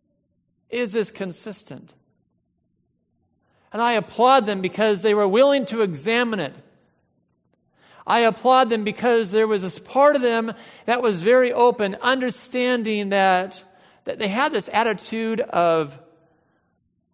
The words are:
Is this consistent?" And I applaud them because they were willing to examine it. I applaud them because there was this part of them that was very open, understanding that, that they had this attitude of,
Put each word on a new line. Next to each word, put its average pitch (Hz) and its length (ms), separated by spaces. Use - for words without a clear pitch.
Is 233 240
this 220 160
consistent?" - 840
And 214 80
I 240 120
applaud 233 520
them 196 160
because 196 400
they 208 140
were 208 120
willing 269 400
to 226 140
examine 214 580
it. 143 160
I 226 140
applaud 240 500
them 220 140
because 214 480
there 220 160
was 208 160
this 180 160
part 285 360
of 262 60
them 226 320
that 247 160
was 208 200
very 247 320
open, 233 480
understanding 247 1080
that, 190 540
that - 140
they 214 80
had 254 240
this 254 200
attitude 226 680
of, 165 580